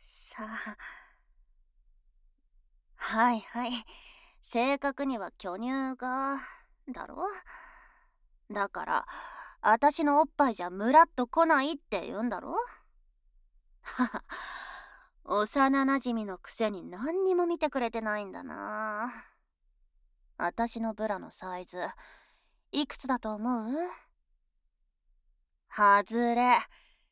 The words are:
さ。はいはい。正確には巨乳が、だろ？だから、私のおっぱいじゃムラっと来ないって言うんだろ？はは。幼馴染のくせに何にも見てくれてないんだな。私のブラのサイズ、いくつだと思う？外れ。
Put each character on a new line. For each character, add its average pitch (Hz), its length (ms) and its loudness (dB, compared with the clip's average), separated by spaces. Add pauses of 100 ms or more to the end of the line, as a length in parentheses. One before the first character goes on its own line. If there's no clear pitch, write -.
さ。 - 420 -14 (2500)
は 233 380 2
い 220 80 -4
は 240 240 -8
い。 233 180 -6 (640)
正 262 300 2
確 277 280 -2
に 262 120 -2
は 190 220 -8
巨 180 180 -6
乳 262 400 -2
が、 269 420 -2 (540)
だ - 140 -10
ろ？ - 180 -6 (1300)
だ 202 180 0
か 170 160 -8
ら、 160 220 0 (520)
私 277 440 4
の 294 160 6
お 320 60 6
っ - 20 -8
ぱ 277 240 2
い - 20 0
じ - 80 -10
ゃ 175 80 -6
ム 202 220 0
ラ 302 120 12
っ 330 120 -6
と 247 100 0
来 330 220 4
な 294 160 6
い 294 100 0
っ 294 40 -8
て 190 280 -4
言 180 120 -8
う 220 60 -4
ん 247 60 0
だ 185 100 -4
ろ？ 330 200 -6 (1200)
は - 240 -2
は。 - 180 -4 (1000)
幼 269 600 2
馴 269 280 0
染 220 140 -2
の 190 120 -8
く - 140 -18
せ 220 180 0
に 185 140 -8
何 240 400 -2
に 381 100 4
も 349 140 2
見 339 100 0
て 302 140 0
く 269 80 -2
れ 240 100 0
て 226 120 -6
な 214 180 -2
い 208 60 -6
ん 190 60 -12
だ 175 120 -12
な。 214 680 -6 (1300)
私 226 420 -2
の 220 140 -4
ブ 214 140 -4
ラ 202 100 -2
の 165 140 -12
サ 185 260 -10
イ 180 80 -12
ズ、 180 240 -6 (840)
い 285 140 0
く - 120 -10
つ - 100 -10
だ 254 100 0
と 220 160 -6
思 220 340 -2
う？ 247 60 -4 (2000)
外 214 600 6
れ。 247 240 6 (520)